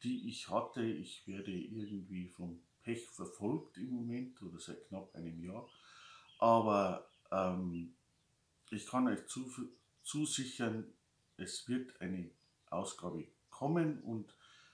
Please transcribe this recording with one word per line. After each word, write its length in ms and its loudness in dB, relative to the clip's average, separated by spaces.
die 240 0
ich 220 -6
hatte. 340 2
Ich 420 -2
werde 260 -6
irgendwie 760 -4
vom 340 -10
Pech 260 -4
verfolgt 680 -2
im 140 -6
Moment 500 -4
oder 180 -10
seit 280 -12
knapp 260 -8
einem 300 -8
Jahr. 260 -8
Aber, 680 8
ähm, 640 2
ich 160 -4
kann 200 4
euch 200 2
zu-, 420 -6
zusichern, 920 0
es 300 -6
wird 340 0
eine 300 -2
Ausgabe 560 -2
kommen 500 2
und 340 -4